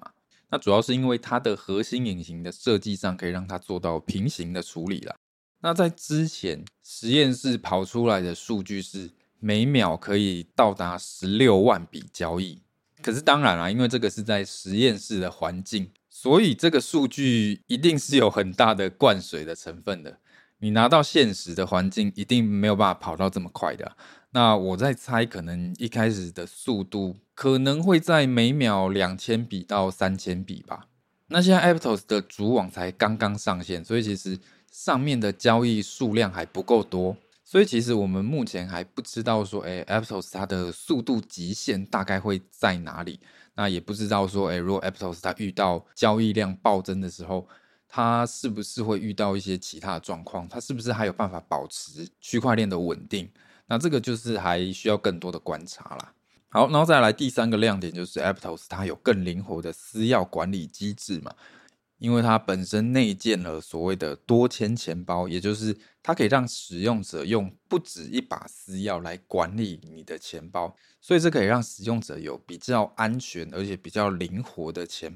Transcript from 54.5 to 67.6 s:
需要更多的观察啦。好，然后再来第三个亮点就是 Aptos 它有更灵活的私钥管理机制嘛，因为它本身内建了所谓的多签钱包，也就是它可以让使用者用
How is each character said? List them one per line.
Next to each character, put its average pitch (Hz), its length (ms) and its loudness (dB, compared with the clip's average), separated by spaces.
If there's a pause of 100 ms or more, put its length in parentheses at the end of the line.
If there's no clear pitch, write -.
需 101 160 -6
要 107 80 4
更 95 220 -2
多 90 140 -8
的 85 60 -8
观 80 280 -8
察 - 300 -16
啦。 - 160 -18 (380)
好， 117 180 6
然 151 100 2
后 156 60 6
再 160 160 8
来 110 120 8
第 131 160 -2
三 117 220 0
个 113 60 2
亮 104 240 2
点 85 120 -6
就 87 120 -8
是 87 160 -8
Aptos 90 480 -4
它 95 180 -6
有 82 100 -4
更 101 280 2
灵 90 180 -4
活 85 180 -6
的 82 120 -8
私 - 300 -8
钥 113 260 4
管 87 240 -4
理 87 140 -6
机 104 280 -8
制 95 260 -8
嘛， - 140 -14 (640)
因 117 140 0
为 120 100 4
它 113 160 6
本 92 260 -2
身 110 280 0
内 123 200 4
建 98 300 0
了 80 180 -6
所 82 220 -8
谓 92 140 0
的 76 180 -6
多 120 320 4
签 113 300 -2
钱 87 280 -6
包， 90 220 -2
也 87 140 -4
就 101 120 0
是 107 240 -4 (240)
它 160 140 -2
可 - 80 -2
以 110 60 4
让 131 180 2
使 - 320 -10
用 107 240 0
者 80 220 -8
用 98 280 -2 (140)